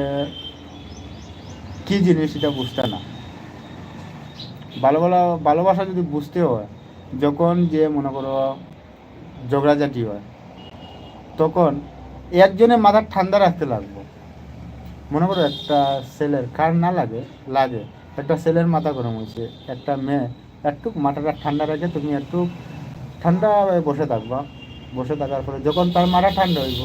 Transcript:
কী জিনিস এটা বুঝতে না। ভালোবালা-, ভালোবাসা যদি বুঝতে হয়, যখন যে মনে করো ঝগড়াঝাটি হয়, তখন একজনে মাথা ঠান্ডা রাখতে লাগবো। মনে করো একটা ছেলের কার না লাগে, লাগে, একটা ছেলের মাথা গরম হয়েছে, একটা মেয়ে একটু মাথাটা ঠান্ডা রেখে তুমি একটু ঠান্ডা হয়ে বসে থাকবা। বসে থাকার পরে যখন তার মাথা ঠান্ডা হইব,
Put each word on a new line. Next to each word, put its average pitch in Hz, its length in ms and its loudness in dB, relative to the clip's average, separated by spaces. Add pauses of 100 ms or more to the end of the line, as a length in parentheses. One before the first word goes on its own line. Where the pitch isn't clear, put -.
(1900)
কী 196 120 2
জিনিস 160 380 4
এটা 147 140 0
বুঝতে 131 360 -4
না। 95 120 -4 (1800)
ভালোবালা-, 170 600 4
ভালোবাসা 180 400 4
যদি 185 160 -2
বুঝতে 147 420 -2
হয়, 117 240 0 (540)
যখন 170 520 4
যে 156 160 4
মনে 143 280 -2
করো 135 400 -2 (960)
ঝগড়াঝাটি 143 540 4
হয়, 104 180 -6 (1160)
তখন 160 420 4 (520)
একজনে 190 440 8
মাথা 214 240 8 (100)
ঠান্ডা 190 280 2
রাখতে 175 280 4
লাগবো। 98 340 -6 (1120)
মনে 160 140 2
করো 190 140 2
একটা 143 600 2 (180)
ছেলের 147 260 0 (120)
কার 165 180 2
না 170 160 4
লাগে, 123 320 -2 (260)
লাগে, 131 340 0 (340)
একটা 143 200 0
ছেলের 165 300 2
মাথা 160 260 2
গরম 117 240 -2
হয়েছে, 110 260 -8 (260)
একটা 135 280 -4
মেয়ে 135 300 0 (420)
একটু 147 280 -4
মাথাটা 143 360 0 (100)
ঠান্ডা 147 240 -2
রেখে 156 220 -2
তুমি 151 260 -4
একটু 170 340 -2 (760)
ঠান্ডা 180 260 4 (160)
হয়ে 180 160 2
বসে 147 260 0
থাকবা। 123 380 -4 (500)
বসে 127 220 -4
থাকার 139 300 -4
পরে 139 140 -8
যখন 160 300 2
তার 175 160 4
মাথা 180 240 4
ঠান্ডা 180 300 2
হইব, 127 240 -2